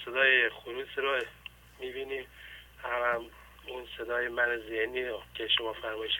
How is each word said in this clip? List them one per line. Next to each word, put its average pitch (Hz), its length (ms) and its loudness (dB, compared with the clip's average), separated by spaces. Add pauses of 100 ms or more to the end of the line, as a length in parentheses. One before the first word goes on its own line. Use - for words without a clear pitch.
صدای 127 440 6
خروس - 380 -8 (100)
رو 135 240 2 (580)
می‌بینیم، 190 460 -6 (580)
هم, 120 320 2
هم 117 60 -2 (460)
اون 123 200 -8 (100)
صدای 120 300 0
من 120 300 2 (120)
ذهنی 117 340 0
رو 110 180 -4 (140)
که 113 120 -2 (100)
شما 113 160 0
فرمایش 110 460 -4